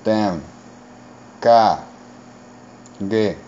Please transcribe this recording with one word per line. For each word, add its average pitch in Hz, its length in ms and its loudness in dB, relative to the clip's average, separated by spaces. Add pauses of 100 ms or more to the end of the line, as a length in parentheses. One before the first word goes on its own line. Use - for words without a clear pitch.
Down. 104 380 -2 (960)
Ka. 113 400 4 (1300)
Ge. 104 300 -2 (100)